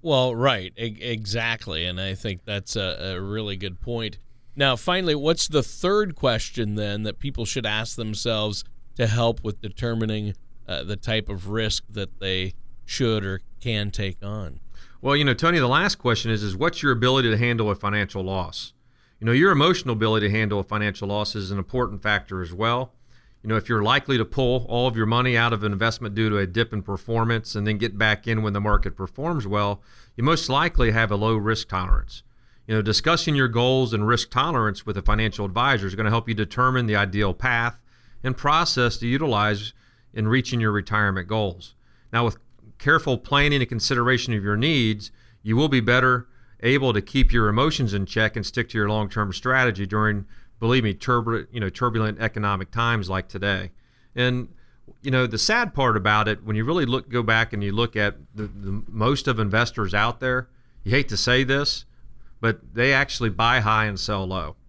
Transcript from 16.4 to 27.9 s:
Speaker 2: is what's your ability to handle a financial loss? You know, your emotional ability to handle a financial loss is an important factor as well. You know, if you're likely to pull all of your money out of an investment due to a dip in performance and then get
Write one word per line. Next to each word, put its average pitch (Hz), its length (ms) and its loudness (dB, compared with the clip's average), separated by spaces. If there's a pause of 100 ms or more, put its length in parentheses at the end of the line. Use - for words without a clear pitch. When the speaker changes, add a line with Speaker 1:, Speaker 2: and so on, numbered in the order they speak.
Speaker 2:
is 95 140 -2
what's 156 260 -2
your 143 80 2
ability 123 400 4
to 107 60 2
handle 117 340 2
a 98 60 0
financial 101 480 -2
loss? 92 480 -6 (480)
You 110 60 -4
know, 117 60 2
your 175 200 6
emotional 151 400 2
ability 110 340 2
to 98 60 2
handle 104 260 0
a 98 60 -2
financial 104 420 -4
loss 104 300 -4
is 98 160 -6
an 101 60 -2
important 104 440 -4
factor 98 400 -2
as 85 100 -10
well. 117 400 -2 (520)
You 107 40 -8
know, 113 60 0
if 104 140 -2
you're 110 160 2
likely 135 340 2
to 110 60 2
pull 127 440 0
all 120 200 2
of 110 80 -2
your 110 100 2
money 120 300 2
out 117 160 4
of 104 100 -2
an 107 80 0
investment 104 460 -2
due 110 120 2
to 104 100 2
a 98 100 0
dip 113 240 0
in 101 100 -4
performance 113 720 -2
and 104 100 -2
then 107 140 0
get 104 180 -4